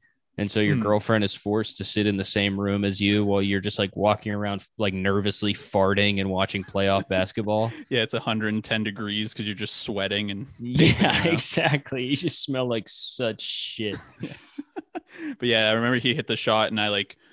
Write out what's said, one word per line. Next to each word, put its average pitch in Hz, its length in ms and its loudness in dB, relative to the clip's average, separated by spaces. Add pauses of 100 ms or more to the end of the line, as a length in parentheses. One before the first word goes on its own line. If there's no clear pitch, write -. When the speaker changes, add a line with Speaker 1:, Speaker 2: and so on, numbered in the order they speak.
(400)
Speaker 1:
And 101 120 -2
so 107 80 2
your 104 160 4
Speaker 2:
Hmm. 113 60 2
Speaker 1:
girlfriend 104 420 2
is 98 100 0
forced 107 440 -2
to 101 60 -8
sit 104 220 0
in 104 120 2
the 95 80 -2
same 101 340 0
room 101 240 0
as 98 180 0
you 104 240 4
while 101 160 2
you're 98 200 0
just, 101 180 -4
like, 98 160 -2
walking 104 380 0
around, 101 320 -4 (120)
like, 104 160 0
nervously 98 600 0
farting 98 680 2
and 98 100 -2
watching 95 360 -2
playoff 98 420 0
Speaker 2:
<laughs> - 20 -20
Speaker 1:
basketball. 107 600 0 (180)
Speaker 2:
Yeah, 123 140 2
it's 110 100 -4
a 117 60 -2
hundred 110 360 -2
and 107 80 -2
ten 110 200 -2
degrees 104 500 -4
'cause 107 140 -8
you're 104 80 -6
just 104 220 -6
sweating 101 540 -2
and 98 220 -8
Speaker 1:
<laughs> - 60 -20
Yeah, 120 200 -4
Speaker 2:
pacing - 260 6 (200)
around. - 80 -
Speaker 1:
exactly. 139 720 0
You 139 100 0
just 139 280 0
smell 131 240 -2
like 113 220 -2
such - 520 -4
shit. - 540 -6 (140)
Speaker 2:
<laughs> - 100 -20
Yeah. - 140 -10 (1040)
But 120 80 -2
yeah, 110 220 4
I 110 40 4
remember 120 240 2
he 120 160 2
hit 156 140 -4
the 117 80 0
shot 107 340 2
and 110 100 -2
I, 107 100 0
like, 101 280 -2 (160)